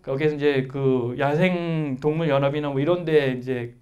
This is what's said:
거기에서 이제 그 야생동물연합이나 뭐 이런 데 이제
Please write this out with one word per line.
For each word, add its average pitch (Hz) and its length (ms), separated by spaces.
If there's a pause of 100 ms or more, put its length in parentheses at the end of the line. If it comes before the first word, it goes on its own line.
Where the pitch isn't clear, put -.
거기에서 151 340
이제 139 320
그 131 520
야생동물연합이나 151 1500
뭐 135 100
이런 175 260
데 147 280
이제 120 480